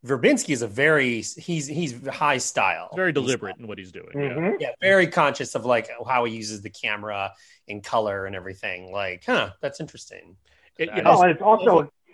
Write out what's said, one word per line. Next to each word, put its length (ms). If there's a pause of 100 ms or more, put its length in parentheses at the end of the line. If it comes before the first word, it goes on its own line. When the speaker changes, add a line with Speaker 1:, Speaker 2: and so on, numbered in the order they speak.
Speaker 1:
Verbinski 480
is 80
a 60
very, 540
he's, 440
he's 420
high 300
style. 580
Speaker 2:
Very 140
Speaker 1:
He's 60
Speaker 2:
deliberate 420
in 100
what 120
he's 120
doing. 220
Yeah. 60 (100)
Speaker 3:
Mm-hmm. 300
Speaker 1:
Yeah, 100 (100)
very 280
conscious 480
of, 100
like, 240 (180)
how 180
he 100
uses 260
the 80
camera 640 (340)
and 160
color 440
and 80
everything. 560
Like, 340
huh, 340
that's 200
interesting. 560 (420)
Speaker 2:
It, 80
Speaker 1:
That 120
Speaker 2:
you 40
Speaker 1:
is 40
Speaker 2:
know, 120
Speaker 3:
Oh, 60
and 80
it's 100
also, 500 (220)